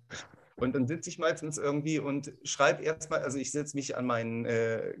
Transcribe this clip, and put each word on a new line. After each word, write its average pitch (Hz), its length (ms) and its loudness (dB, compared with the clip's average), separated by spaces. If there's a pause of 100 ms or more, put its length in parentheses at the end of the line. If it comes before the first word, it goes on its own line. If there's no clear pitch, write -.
(560)
Und 127 200 0
dann 131 120 4
sitze 165 220 -4
ich - 80 -10
meistens 156 400 0
irgendwie 147 400 0
und 139 360 -2 (100)
schreibe 156 400 4
erstmal, 156 400 0
also 139 160 -2
ich 131 120 -4
setze 147 240 -2
mich 135 220 -2
an 127 80 0
meinen, 117 400 0
äh, 113 540 2